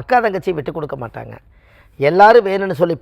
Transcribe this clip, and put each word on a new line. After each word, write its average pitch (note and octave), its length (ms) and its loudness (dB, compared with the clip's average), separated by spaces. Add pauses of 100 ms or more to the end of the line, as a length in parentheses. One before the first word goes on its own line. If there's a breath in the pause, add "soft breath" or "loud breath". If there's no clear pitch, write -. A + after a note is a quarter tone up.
அக்கா B3 240 0
தங்கச்சியை F#3 340 -6
விட்டு C#3+ 180 -10
கொடுக்க D3 280 -10
மாட்டாங்க. A2+ 300 -16 (760 soft breath)
எல்லாரும் G#3 400 6
வேணும்னு F#3+ 320 -4
சொல்லி E3+ 180 -2